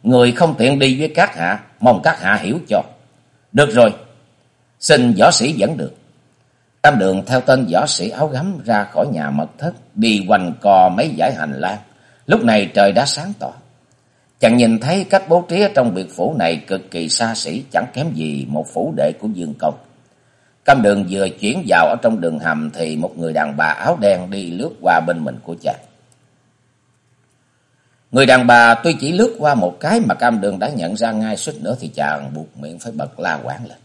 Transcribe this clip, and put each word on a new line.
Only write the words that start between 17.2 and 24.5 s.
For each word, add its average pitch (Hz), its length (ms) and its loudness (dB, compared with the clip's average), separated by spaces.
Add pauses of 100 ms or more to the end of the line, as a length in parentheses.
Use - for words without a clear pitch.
xỉ, 110 360 -8
chẳng - 220 0
kém 147 200 -6
gì 76 360 -6
một 73 240 -6
phủ 78 240 -6
đệ 76 220 0
của 107 80 -8
Dương 87 260 -8
Công. 76 200 -4 (920)
Cam 135 160 6
Đường 101 280 2
vừa 98 200 -2
chuyển 127 380 -4
vào 85 200 4
ở 90 140 0
trong 113 200 0
đường 80 180 -4
hầm 78 340 -4
thì 80 220 -6
một 80 220 -6
người 82 160 -6
đàn 73 240 -4
bà 78 80 0
áo 117 360 -2
đen 95 300 0
đi 95 200 -8